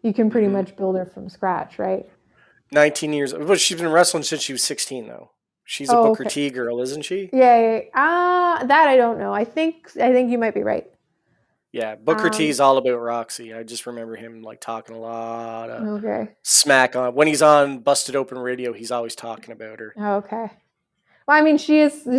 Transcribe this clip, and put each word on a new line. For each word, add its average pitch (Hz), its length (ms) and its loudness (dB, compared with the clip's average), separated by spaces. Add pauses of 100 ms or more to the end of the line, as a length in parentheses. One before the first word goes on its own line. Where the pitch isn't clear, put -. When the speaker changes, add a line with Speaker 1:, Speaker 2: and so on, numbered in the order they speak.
Speaker 1:
you 220 100 0
can 220 160 2
pretty 220 180 2
Speaker 2:
Mm-hmm. 196 100 0
Speaker 1:
much 190 180 -6
build 190 220 -2
her 185 80 -4
from 190 220 -18
scratch, - 520 -6
right? 190 280 -4 (640)
Speaker 2:
Nineteen 151 400 2
years, 143 220 -2
well, 170 220 0
she's 170 260 0
been 170 100 -2
wrestling 170 320 4
since 151 200 -4
she 139 100 -8
was 123 100 -4
sixteen, 127 440 -6
though. - 240 -20 (320)
She's - 260 -10
a 240 80 4
Speaker 1:
Oh, 226 120 6
Speaker 2:
Booker 220 140 0
Speaker 1:
okay. 214 60 -4
Speaker 2:
T 143 220 -2
girl, 120 300 -4
isn't 143 220 -6
she? 185 300 -6
Speaker 1:
Yeah, 247 260 6
yeah, 226 200 2 (160)
yeah. 349 680 2
Uh, 262 40 -6
that 294 220 6
I 262 100 6
don't 233 200 2
know. 202 160 -6
I 208 120 -2
think, 320 440 -4 (100)
I 247 120 4
think 247 180 4
you 240 80 0
might 226 160 -2
be - 100 -4
right. - 220 -4 (840)
Speaker 2:
Yeah, 110 240 -6
Booker 160 320 0
Speaker 1:
Um, 151 40 2
Speaker 2:
T 156 180 0
is 139 100 -2
all 135 180 6
about 123 240 0
Roxy. 117 500 -8
I 113 120 -12
just 113 240 -12
remember 117 280 -12
him, 113 280 -18
like, 110 180 -18
talking 113 340 -12
a 113 40 -14
lot 113 720 -10
of 214 320 -8
Speaker 1:
Okay. 220 400 -6
Speaker 2:
smack 131 520 2
on, 123 200 -2
when 147 100 4
he's 151 160 0
on 143 380 4
Busted 139 360 0
Open 131 220 -4
Radio, 123 360 -6
he's 113 180 -10
always 117 240 -6
talking 113 380 -14
about 110 260 -16
her. 110 200 -14
Speaker 1:
Okay. 208 520 -4 (760)
Well, 294 120 4
I 311 40 6
mean, 302 160 4
she 302 220 2
is, 294 260 2 (140)